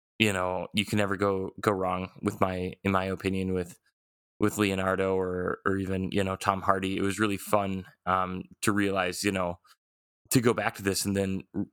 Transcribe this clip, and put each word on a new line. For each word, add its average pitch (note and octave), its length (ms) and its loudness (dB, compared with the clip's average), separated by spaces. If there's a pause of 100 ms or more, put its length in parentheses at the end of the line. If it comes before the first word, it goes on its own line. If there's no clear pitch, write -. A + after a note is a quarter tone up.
(180)
You G#2+ 160 4
know, F2+ 400 -2
you G#2 100 2
can - 140 0
never G2 180 2
go, F#2+ 360 0 (100)
go G#2+ 100 2
wrong F#2 380 -2 (100)
with G#2 220 0
my, F#2 320 -2 (100)
in G2 80 2
my F#2+ 120 2
opinion, F#2+ 500 -2
with, F2 240 -6 (600)
with G#2 180 0
Leonardo F#2+ 600 2
or, F2+ 500 -2
or F#2+ 100 2
even, F#2+ 360 -2
you G2 120 2
know, F#2+ 100 -2
Tom F#2+ 280 0
Hardy. F#2+ 340 2
It F2+ 60 0
was G2 180 0
really G2+ 160 2
fun, G2 480 -2 (220)
um, F#2 380 0 (180)
to G#2+ 100 2
realize, F#2+ 500 0
you G2+ 100 2
know, F2+ 260 -2 (720)
to C3 100 4
go A#2 140 4
back G2+ 220 -2
to - 60 -12
this F#2+ 220 0
and G2+ 100 0
then F#2+ 280 0 (120)
r-, G2 180 -4